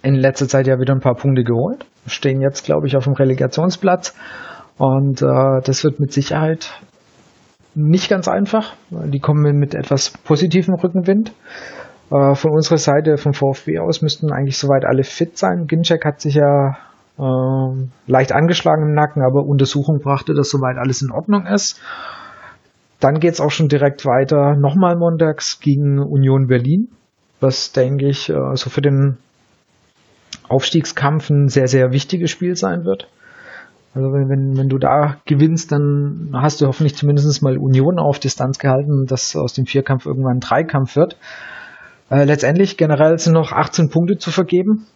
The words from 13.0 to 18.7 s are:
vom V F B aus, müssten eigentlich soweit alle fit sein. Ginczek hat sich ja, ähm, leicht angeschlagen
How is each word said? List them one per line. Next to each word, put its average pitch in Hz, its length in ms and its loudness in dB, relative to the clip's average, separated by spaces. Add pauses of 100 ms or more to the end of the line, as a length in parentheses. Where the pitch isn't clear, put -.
vom 143 160 0
V 139 180 0
F - 140 -8
B 160 140 -4
aus, 165 220 -2
müssten 151 300 -2
eigentlich 139 260 -4
soweit 139 280 0
alle 135 180 2
fit - 340 -6
sein. 175 300 -2
Ginczek 160 380 0
hat 147 160 -4
sich 147 140 -2
ja, 143 420 2 (420)
ähm, 131 720 -2 (140)
leicht 131 260 2
angeschlagen 156 580 2